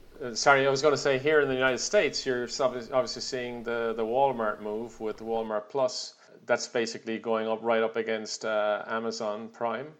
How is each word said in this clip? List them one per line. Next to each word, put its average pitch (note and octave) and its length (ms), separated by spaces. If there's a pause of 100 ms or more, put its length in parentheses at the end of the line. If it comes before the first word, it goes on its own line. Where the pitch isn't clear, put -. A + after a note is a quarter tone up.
(220)
uh, A#2+ 100
sorry, C3+ 320
I C#3 60
was C3+ 100
gonna C#3+ 160
say C#3 220
here D3+ 220
in C#3 80
the C3 60
United C3 240
States, D#3+ 460
you're B2 220
obvi-, B2 460
obviously B2 300
seeing B2 420
the, A#2 320
the A#2 80
Walmart A#2 560
move A2 400
with G#2+ 180
Walmart A2 500
Plus. - 460 (320)
That's B2 220
basically A2+ 500
going A2 300
up, A2 140
right A2+ 200
up A2 140
against, A2 480
uh, G#2+ 420
Amazon A2+ 600
Prime. A#2 400 (120)